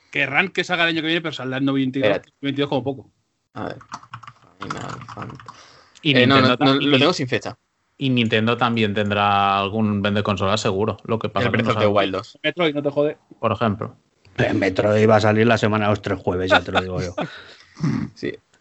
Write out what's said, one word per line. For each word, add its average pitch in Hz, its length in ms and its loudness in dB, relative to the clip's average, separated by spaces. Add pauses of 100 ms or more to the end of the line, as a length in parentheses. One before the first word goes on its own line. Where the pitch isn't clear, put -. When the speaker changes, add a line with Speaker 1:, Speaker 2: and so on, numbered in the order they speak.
(120)
Speaker 1:
Querrán 143 380 0
que 175 140 -2
salga 170 200 -2
el 165 60 2
año 160 120 -2
que 151 60 -4
viene, 170 140 0
pero 160 120 -6
saldrá 131 240 -6
en 139 80 -2
noventa 135 340 0
y - 20 -2
dos, 110 100 4
Speaker 2:
Espérate. - 300 -6
Speaker 1:
veintidós 139 280 -4
como 131 140 -2
poco. 131 280 -8 (420)
Speaker 2:
A 104 120 -10
ver. - 120 -10 (840)
Final - 520 -10
Fantasy. - 280 -14 (600)
Speaker 3:
Y 143 160 2
Speaker 2:
Eh, 123 100 6
no, 139 80 6
Speaker 3:
Nintendo 135 60 6
Speaker 2:
no, 131 80 4
no, 123 80 2 (200)
Speaker 3:
ta-, 147 60 -2
y - 20 0
Speaker 2:
lo 143 80 2
Speaker 3:
Ni-, 131 60 6
Speaker 2:
tengo 156 140 4
sin 147 140 -4
fecha. 110 300 -6 (400)
Speaker 3:
y 135 120 -2
Nintendo 117 480 2
también 113 360 0
tendrá 101 680 2
algún 104 420 0
vende 101 220 0
consola 101 340 0
seguro. 104 480 -2
Lo 113 140 -2
que - 100 -6
pasa 98 180 -2
Speaker 2:
El 113 40 -2
Speaker 3:
que 107 60 0
Speaker 2:
Breath 113 80 0
Speaker 3:
no 117 60 0
Speaker 2:
of 110 60 0
the - 60 0
Speaker 3:
sabemos. 101 180 4
Speaker 2:
Wild 98 140 0
dos. - 280 -10
Speaker 1:
Metroid, 156 320 -2
no 143 80 -4
te 147 60 0
jode. 147 280 -2 (220)
Speaker 3:
Por 113 120 0
ejemplo. 107 440 -2 (400)
Speaker 4:
Pero - 200 0
Metroid 101 520 2
va 110 100 6
a 101 40 4
salir 107 240 4
la 117 120 4
semana 107 280 0
de 104 60 2
los 98 100 -2
tres 98 180 -4
jueves, 92 300 -2
ya 90 120 4
te 87 100 -10
lo 92 100 0
digo 92 200 -4
yo. 90 140 -6
Speaker 2:
<laughs> - 1000 -8
Sí. - 220 -8 (240)